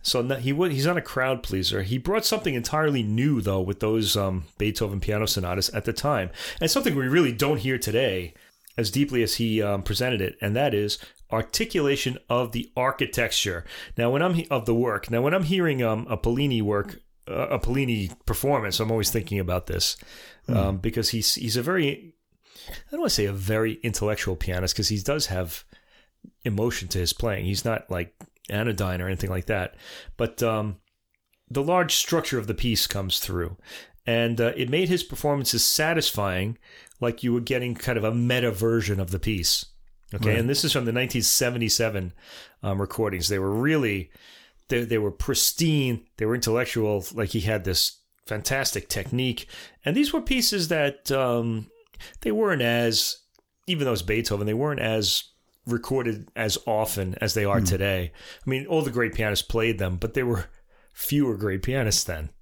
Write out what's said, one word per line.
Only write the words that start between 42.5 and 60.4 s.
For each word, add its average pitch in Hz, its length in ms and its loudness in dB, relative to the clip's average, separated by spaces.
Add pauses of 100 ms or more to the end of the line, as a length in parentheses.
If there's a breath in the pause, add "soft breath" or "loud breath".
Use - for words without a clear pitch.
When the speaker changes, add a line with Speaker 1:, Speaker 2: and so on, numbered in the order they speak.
Speaker 1:
um, 98 180 -2
recordings. 98 480 -2
They 101 100 0
were 95 160 0
really, 117 560 0 (580 loud breath)
they, 120 160 0
they 113 140 2
were 104 140 2
pristine. 139 920 2 (100)
They 107 100 0
were 113 80 2
intellectual. 110 800 0
Like, 107 180 -2
he 113 100 0
had 104 240 0
this - 340 0 (280)
fantastic 113 600 -4
technique, 123 580 -2 (380 loud breath)
and 160 120 0
these 285 160 2
were 330 100 0
pieces 220 460 0
that, 143 440 0
um, 120 580 0 (520 loud breath)
they 220 100 0
weren't 202 300 2
as, 117 560 2 (500)
even 160 160 0
though 127 80 2
it's 95 100 -2
Beethoven, 104 440 0
they 107 80 0
weren't 143 260 -2
as 110 440 0 (420)
recorded 120 720 -2
as 110 200 0 (100)
often 104 540 0
as 107 140 0
they 107 100 2
are 98 140 4
Speaker 2:
Hmm. 104 80 2
Speaker 1:
today. 92 460 0 (340 loud breath)
I - 40 -4
mean, 131 160 -2
all 160 160 2
the 135 100 -2
great 117 220 0
pianists 107 320 0
played 113 320 2
them, 92 180 0
but 110 180 -4
there 131 120 2
were 110 200 0 (480 soft breath)